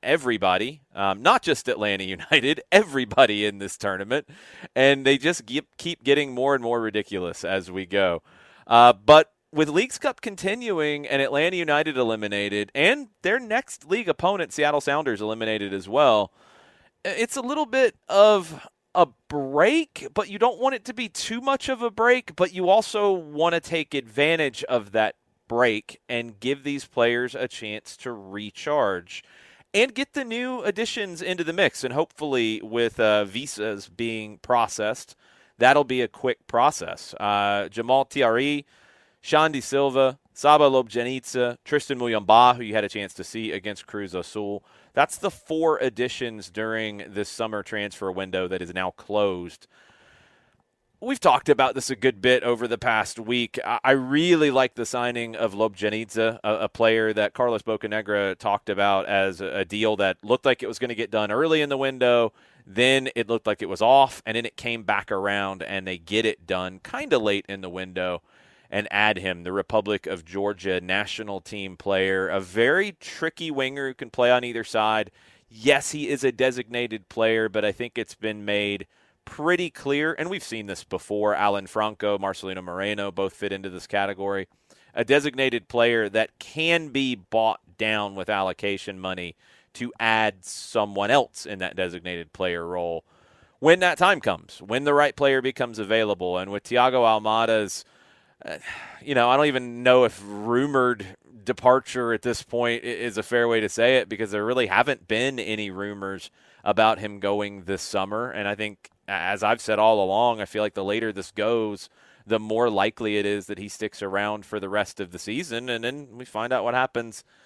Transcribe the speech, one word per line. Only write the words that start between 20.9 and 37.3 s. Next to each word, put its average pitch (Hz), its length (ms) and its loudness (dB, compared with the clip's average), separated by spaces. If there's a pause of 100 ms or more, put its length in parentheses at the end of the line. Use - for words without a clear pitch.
be 226 160 -8
too - 320 -8
much 269 300 -2
of 247 100 -6
a 233 100 -4
break, 226 460 0
but 180 160 0
you 180 160 0
also 208 420 4
want 165 440 0
to 170 60 0
take 160 340 -4
advantage 139 720 0
of 104 280 -2
that 107 220 2 (320)
break 117 520 0 (120)
and 117 300 -6
give 135 220 -2
these 143 220 -6
players 120 500 0
a 123 140 -4
chance - 480 -12
to 123 160 -10
recharge 101 1120 -4 (480)
and 233 220 0
get 269 180 -6
the 285 100 -4
new 247 380 -6
additions 196 600 -4
into 175 200 -4
the 165 120 -4
mix. 175 300 0
And 123 100 -6
hopefully 131 680 -2
with, 113 400 -2
uh, 107 240 4
visas 107 640 -8
being 110 520 -8
processed, 113 760 -2 (400)
that'll 139 280 6
be 127 180 -2
a 117 40 0
quick - 420 -6
process. - 720 0
Uh, 101 520 0